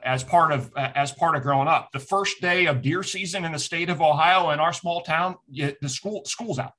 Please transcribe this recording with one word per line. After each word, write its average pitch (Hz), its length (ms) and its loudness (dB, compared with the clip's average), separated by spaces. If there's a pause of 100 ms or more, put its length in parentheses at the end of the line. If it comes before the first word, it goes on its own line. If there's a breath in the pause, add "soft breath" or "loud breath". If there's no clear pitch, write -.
as 127 180 0
part 165 300 4
of, 123 240 -2
uh, 135 180 -4
as 139 160 0
part 165 240 0
of 135 80 -2
growing 139 240 2
up. 151 280 2
The 131 40 -6
first 196 440 -2
day 180 240 2
of 131 160 0
deer 165 200 0
season 185 440 -6
in 160 60 -4
the 147 60 -6
state 170 300 -4
of 165 140 0
Ohio 160 480 4
in 147 100 0
our 165 140 2
small 170 260 -4
town, 170 360 -2 (140)
y-, 143 300 -4
the 147 80 -6
school, 202 380 -8
school's 208 320 -6
out. 131 200 -8